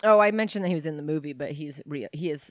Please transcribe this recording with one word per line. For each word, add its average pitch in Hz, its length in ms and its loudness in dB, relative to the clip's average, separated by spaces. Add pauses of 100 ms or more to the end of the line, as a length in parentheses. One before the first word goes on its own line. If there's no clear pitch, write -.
Oh, 214 160 8
I 208 120 6
mentioned 214 340 -2
that 180 40 0
he 180 60 2
was 156 120 -2
in 156 100 -6
the 147 60 -8
movie, 147 320 -4
but 143 180 -8
he's 143 320 -10
re-, 139 280 -8
he 170 160 -4
has 147 220 -6